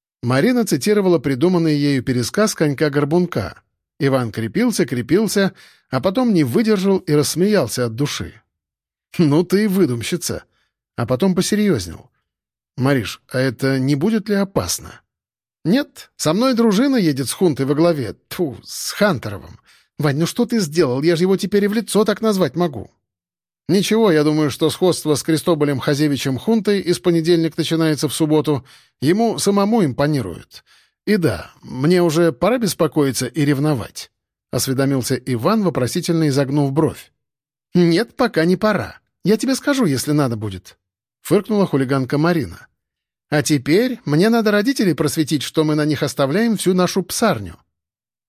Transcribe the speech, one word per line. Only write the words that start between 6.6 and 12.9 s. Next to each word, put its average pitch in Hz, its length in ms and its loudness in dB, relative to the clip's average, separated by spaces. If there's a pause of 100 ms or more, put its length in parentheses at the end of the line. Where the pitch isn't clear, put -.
и - 160 -4
рассмеялся 151 720 0
от 113 100 -6
души. 120 460 -6 (760)
«Ну 156 260 4
ты 196 220 0
и - 20 0
выдумщица». 147 760 -2 (500)
А 117 100 -2
потом 165 300 0
посерьезнел. 175 720 -2 (680)
«Мариш, 127 540 -2